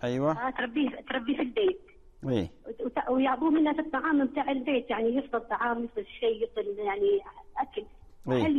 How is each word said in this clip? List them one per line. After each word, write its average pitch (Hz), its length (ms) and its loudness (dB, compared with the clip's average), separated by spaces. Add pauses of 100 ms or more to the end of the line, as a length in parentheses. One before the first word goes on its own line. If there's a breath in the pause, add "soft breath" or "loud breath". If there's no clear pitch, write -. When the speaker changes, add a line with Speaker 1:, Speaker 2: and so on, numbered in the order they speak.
Speaker 1:
أيوة. 139 420 0
Speaker 2:
آه، 262 40 0
تربيه، 254 380 -2
تربيه 254 480 -4
في 330 60 -2
البيت. 381 380 0 (480)
Speaker 1:
إيه. 101 220 2 (180)
Speaker 2:
وت-، 226 120 -12
وت-، - 300 -2
ويعطوه 262 400 2
منها 302 220 4
في 311 80 0
الطعام 285 460 2
بتاع 269 240 -2
البيت، 262 400 0
يعني 226 260 2
يفضل 277 240 -2
طعام، 233 440 -2
يفضل 214 220 -8
شيء، 226 380 -2
يفضل 214 340 -4
يعني 403 420 2 (380)
أكل. - 260 -6 (460)
Speaker 1:
إيه. 262 160 4
Speaker 2:
هل 302 120 4